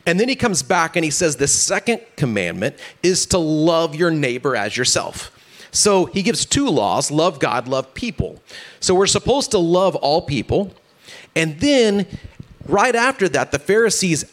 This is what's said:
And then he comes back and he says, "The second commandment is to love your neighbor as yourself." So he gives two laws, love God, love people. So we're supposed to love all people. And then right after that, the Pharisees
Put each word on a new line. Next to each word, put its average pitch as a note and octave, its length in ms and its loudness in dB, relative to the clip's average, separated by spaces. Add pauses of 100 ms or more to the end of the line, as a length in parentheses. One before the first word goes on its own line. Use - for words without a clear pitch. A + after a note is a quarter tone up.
And F3 120 2
then A#3+ 80 2
he C4 80 -2
comes A3 280 -2
back E3+ 320 0
and E3 100 0
he D3+ 60 -2
says, D#3 240 0
"The C#3 120 0
second - 540 0 (140)
commandment G2+ 600 -2 (260)
is F3 240 0
to F#3+ 100 2
love D#3+ 580 2
your E3+ 160 2
neighbor C3 440 -2
as G#2+ 200 -4
yourself." - 560 -4 (400)
So G3 340 4
he G3 180 -4
gives F3 220 -2
two C#4 220 0
laws, A#2+ 440 0
love D#3 280 0
God, A#2+ 280 -2
love C3 260 -4
people. - 480 -8 (380)
So F#3 160 2
we're G3 100 4
supposed A3 460 0
to - 80 2
love F3 380 2
all D3+ 260 2
people. B2+ 500 -2 (640)
And D#3+ 240 -2
then A3+ 480 2 (580)
right G#3+ 300 2
after A#3 340 0
that, C3 220 -2
the C#3+ 80 -2
Pharisees F#3+ 720 0